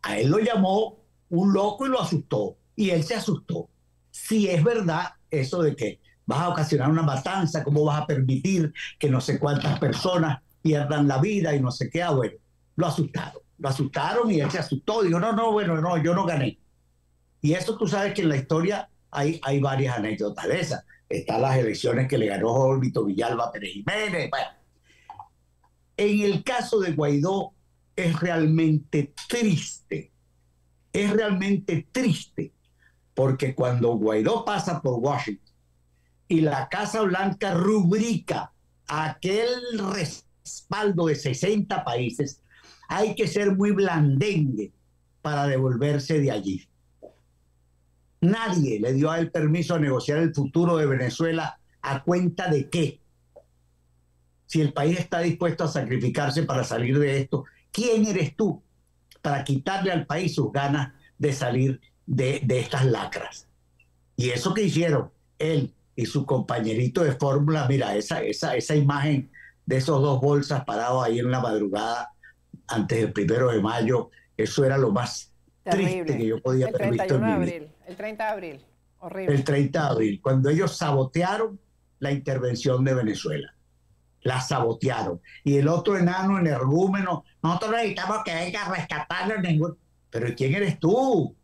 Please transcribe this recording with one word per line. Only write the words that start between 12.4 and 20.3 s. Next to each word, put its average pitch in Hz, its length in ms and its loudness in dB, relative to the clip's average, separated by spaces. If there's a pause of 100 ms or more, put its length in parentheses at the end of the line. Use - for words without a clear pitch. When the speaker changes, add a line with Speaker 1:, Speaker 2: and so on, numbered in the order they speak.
Speaker 1:
lo 165 100 0
asustaron, 156 540 -4 (160)
lo 139 120 -4
asustaron 160 600 0
y 160 80 4
él 143 100 0
se 180 100 -2
asustó, 208 440 -2
dijo, 170 160 2
"No, 220 140 0
no, 226 180 2
bueno, 175 300 0
no, 170 200 0
yo 165 140 2
no 190 100 0
gané". 147 320 -2 (840)
Y 147 120 4
eso 196 240 -2
tú 208 100 0
sabes 196 260 0
que 202 80 -2
en 165 80 4
la 143 80 2
historia 170 520 -2 (220)
hay, 147 320 -2
hay 139 160 0
varias 135 380 0
anécdotas 104 500 -4